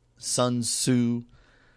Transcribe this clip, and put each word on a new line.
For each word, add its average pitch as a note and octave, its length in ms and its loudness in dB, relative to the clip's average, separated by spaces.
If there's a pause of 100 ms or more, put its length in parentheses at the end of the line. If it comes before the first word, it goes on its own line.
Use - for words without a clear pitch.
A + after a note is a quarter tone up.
(180)
Sun B2 440 -2
Tzu, A#2+ 600 0 (540)